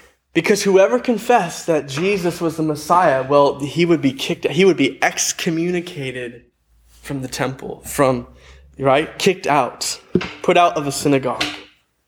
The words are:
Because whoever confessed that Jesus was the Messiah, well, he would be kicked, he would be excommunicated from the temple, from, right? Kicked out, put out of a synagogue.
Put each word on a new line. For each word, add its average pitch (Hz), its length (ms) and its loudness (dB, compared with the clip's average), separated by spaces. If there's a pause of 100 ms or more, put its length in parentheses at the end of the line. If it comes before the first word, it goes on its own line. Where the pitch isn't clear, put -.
(320)
Because - 320 0
whoever 196 360 4
confessed 220 680 0
that 143 240 -2
Jesus 175 500 -2
was 160 180 -4
the 165 40 -4
Messiah, 151 680 2
well, 143 320 4
he 143 280 0
would 165 120 2
be 135 140 0
kicked, - 340 -6
he 147 160 2
would 180 140 4
be 139 240 -2
excommunicated 160 1400 -4 (560)
from 139 220 -8
the 127 40 -8
temple, - 560 -8
from, 131 440 0 (500)
right? 139 400 2
Kicked 185 300 0
out, 139 520 -2 (440)
put 180 120 2
out 175 220 4
of 147 80 -4
a 143 60 -4
synagogue. 135 520 -2 (640)